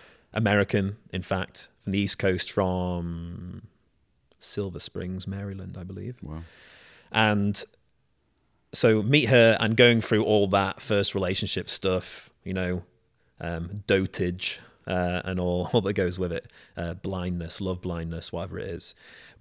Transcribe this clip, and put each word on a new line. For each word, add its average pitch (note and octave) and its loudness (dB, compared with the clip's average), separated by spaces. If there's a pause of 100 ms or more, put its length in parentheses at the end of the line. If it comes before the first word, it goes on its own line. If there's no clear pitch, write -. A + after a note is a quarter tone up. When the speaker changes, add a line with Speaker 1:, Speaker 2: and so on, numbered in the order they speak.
(320)
Speaker 1:
American, G2+ 2 (160)
in F#2 -4
fact, - -6 (140)
from G2 -4
the G2 2
East G2 0
Coast, F#2 0
from F2 -2 (800)
Silver G2 -6
Springs, F#2 -6
Maryland, G2 -8
I F#2 -10
believe. G2 -10
Speaker 2:
Wow. D#2 -10 (720)
Speaker 1:
And G#2 4 (1120)
so A2 4
meet B2+ 4
her A2+ 8
and A2 0
going A#2+ 8
through G#2+ 2
all G2+ 4
that F#2+ 2
first G2+ 0
relationship F#2+ -2
stuff, - -2 (120)
you F#2 -8
know, F#2 -2 (580)
um, E2+ -6
dotage, F#2 0 (300)
uh, F2+ 0
and F#2 -4
all, F2+ 0
<laughs> - -14
all A#2+ 4
that G2 -2
goes F#2 -2
with F2+ -2
it, - -8 (260)
uh, E2+ -6
blindness, F2+ -6
love F#2 -4
blindness, E2 -6
whatever F#2 -8
it G#2 -8
is. - -8 (460)